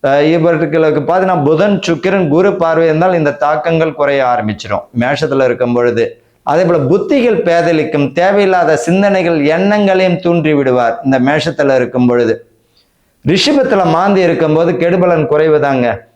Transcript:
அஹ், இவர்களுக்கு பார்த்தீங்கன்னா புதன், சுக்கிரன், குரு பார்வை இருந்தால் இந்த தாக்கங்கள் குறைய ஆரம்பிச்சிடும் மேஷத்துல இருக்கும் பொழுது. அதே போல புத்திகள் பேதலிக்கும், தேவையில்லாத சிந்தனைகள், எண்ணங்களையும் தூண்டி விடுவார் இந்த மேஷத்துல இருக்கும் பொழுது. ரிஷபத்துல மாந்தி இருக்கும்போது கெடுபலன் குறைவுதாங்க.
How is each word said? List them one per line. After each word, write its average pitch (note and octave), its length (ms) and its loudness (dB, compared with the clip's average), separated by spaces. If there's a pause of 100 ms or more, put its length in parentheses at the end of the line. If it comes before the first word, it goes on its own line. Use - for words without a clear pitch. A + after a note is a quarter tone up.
அஹ், C#3+ 220 2
இவர்களுக்கு D#3+ 720 0
பார்த்தீங்கன்னா F3+ 420 0
புதன், E3 380 0
சுக்கிரன், F3 480 -2
குரு F3 280 0
பார்வை E3 300 0
இருந்தால் E3+ 280 0
இந்த D3 220 -2
தாக்கங்கள் D#3 580 -2
குறைய C#3+ 300 0
ஆரம்பிச்சிடும் G#2+ 600 -4 (140)
மேஷத்துல C3+ 460 -2
இருக்கும் B2 300 -2
பொழுது. A#2 300 0 (420)
அதே D#3+ 180 0
போல E3+ 140 0
புத்திகள் G3+ 640 0
பேதலிக்கும், D#3+ 720 0
தேவையில்லாத F#3 640 0
சிந்தனைகள், F3+ 680 0
எண்ணங்களையும் F#3 760 0
தூண்டி E3+ 320 0
விடுவார் B2+ 500 0
இந்த C3+ 160 0
மேஷத்துல C#3+ 580 0
இருக்கும் B2 300 0
பொழுது. A#2+ 280 2 (880)
ரிஷபத்துல A#3+ 640 0
மாந்தி F#3 340 0
இருக்கும்போது E3 520 0
கெடுபலன் F3 540 0
குறைவுதாங்க. D3+ 600 0 (300)